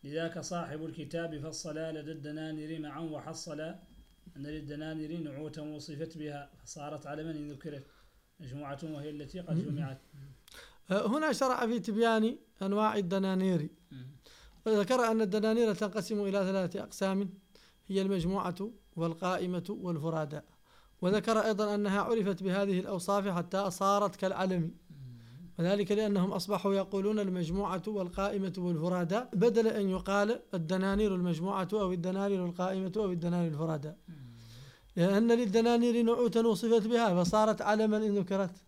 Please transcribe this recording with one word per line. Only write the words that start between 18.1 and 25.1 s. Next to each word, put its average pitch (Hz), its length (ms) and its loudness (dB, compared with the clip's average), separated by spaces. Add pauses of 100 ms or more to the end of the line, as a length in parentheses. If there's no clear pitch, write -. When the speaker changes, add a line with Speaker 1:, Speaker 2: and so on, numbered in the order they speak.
Speaker 2:
والقائمة 175 720 -2
والفرادى، 160 720 -4 (600)
وذكر 208 360 2
أيضًا 208 380 2
أنها 202 260 2
عرفت 196 420 0
بهذه 190 360 2
الأوصاف 202 480 0
حتى 185 440 -2
صارت 196 440 2
كالعلم، 185 460 0
Speaker 1:
مم. 160 120 -2 (840)